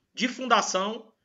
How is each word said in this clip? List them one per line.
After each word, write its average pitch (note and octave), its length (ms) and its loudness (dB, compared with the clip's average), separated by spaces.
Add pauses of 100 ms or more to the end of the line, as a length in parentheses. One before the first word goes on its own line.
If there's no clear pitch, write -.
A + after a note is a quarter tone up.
(120)
de A3+ 140 0
fundação A3+ 840 0 (120)